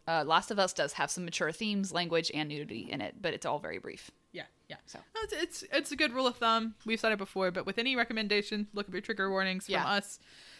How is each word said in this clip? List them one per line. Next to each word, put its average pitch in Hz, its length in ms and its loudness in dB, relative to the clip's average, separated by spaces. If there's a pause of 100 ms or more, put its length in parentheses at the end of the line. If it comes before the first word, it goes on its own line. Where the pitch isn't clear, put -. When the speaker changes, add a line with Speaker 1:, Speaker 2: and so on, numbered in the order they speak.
Speaker 1:
uh, 160 180 4
Last 165 260 6
of 202 80 2
Us 185 140 4
does 143 200 0
have 147 180 0
some 180 140 -4
mature 160 260 0
themes, 196 420 0
language, 165 400 2
and 151 160 -2
nudity 147 420 -8
in - 100 -4
it, - 200 -6
but 165 120 0
it's - 120 -8
all 143 140 0
very 82 180 -6
brief. - 320 -12 (240)
Speaker 2:
Yeah, 170 100 -12 (240)
yeah. 151 100 -12 (100)
Speaker 1:
So. - 120 -16 (160)
Speaker 2:
No, 440 80 -4
it's, 427 100 -6
it's, 339 380 -4
it's 302 200 0
a 294 40 -6
good 302 160 2
rule 262 160 0
of 247 100 2
thumb. 226 380 2 (100)
We've 220 140 0
said 226 120 4
it 214 80 2
before, 190 320 0
but 180 140 -2
with 190 120 -2
any 254 180 0
recommendation, 208 800 0
look 208 140 -2
up 190 60 -8
your 214 80 -2
trigger 196 280 0
warnings 190 360 2
from 196 80 -2
Speaker 1:
Yeah. 151 140 2
Speaker 2:
us, - 320 0 (400)